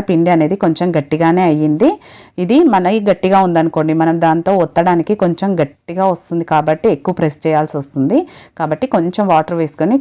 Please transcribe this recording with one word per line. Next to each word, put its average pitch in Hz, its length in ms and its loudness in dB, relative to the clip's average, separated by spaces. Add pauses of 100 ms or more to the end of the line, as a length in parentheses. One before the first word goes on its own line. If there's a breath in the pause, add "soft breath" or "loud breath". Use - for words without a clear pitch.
పిండి 170 240 2
అనేది 156 300 2
కొంచెం 175 240 0 (100)
గట్టిగానే 165 540 0
అయ్యింది. 156 380 2 (540 loud breath)
ఇది 202 140 2 (160)
మనకి 190 260 2 (100)
గట్టిగా 190 280 2 (100)
ఉందనుకోండి, 160 540 0
మనం 165 140 2 (100)
దాంతో 165 260 2 (120)
ఒత్తడానికి 170 500 0 (100)
కొంచెం 175 260 -2 (120)
గట్టిగా 170 520 -4
వస్తుంది 165 380 -6
కాబట్టి 156 440 0
ఎక్కువ - 240 -4
ప్రెస్ 151 260 -2
చేయాల్సి 156 340 0
వస్తుంది. 139 380 -2 (420 loud breath)
కాబట్టి 196 360 -4
కొంచెం 180 360 -2
వాటర్ 160 300 0
వేసుకొని 160 400 -2